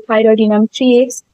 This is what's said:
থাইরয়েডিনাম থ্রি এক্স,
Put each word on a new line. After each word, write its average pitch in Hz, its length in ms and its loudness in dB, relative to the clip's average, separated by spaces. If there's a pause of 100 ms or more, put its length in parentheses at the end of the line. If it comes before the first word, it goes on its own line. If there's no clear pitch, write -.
থাইরয়েডিনাম 220 580 0
থ্রি 247 320 0
এক্স, 254 260 -2 (100)